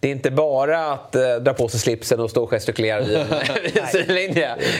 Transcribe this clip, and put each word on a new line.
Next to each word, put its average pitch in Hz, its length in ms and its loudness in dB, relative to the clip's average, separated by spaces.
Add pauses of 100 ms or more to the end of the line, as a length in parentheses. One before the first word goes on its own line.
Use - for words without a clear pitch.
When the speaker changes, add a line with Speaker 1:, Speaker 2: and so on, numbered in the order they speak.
Speaker 1:
Det 135 80 0
är 139 40 -2
inte 135 180 0
bara 147 640 2
att, - 220 -10
eh, 127 220 4
dra 131 180 2
på 120 140 0
sig 117 120 -2
slipsen 117 400 0
och 113 100 -2
stå 123 120 2
och 113 80 -4
gestikulera 107 500 0
vid 104 160 0
en, 147 100 0
<laughs> 147 380 -2
vid 165 120 -2
en 208 60 2
Speaker 2:
Nej. - 100 -4
Speaker 1:
sidlinje, 170 640 0 (260)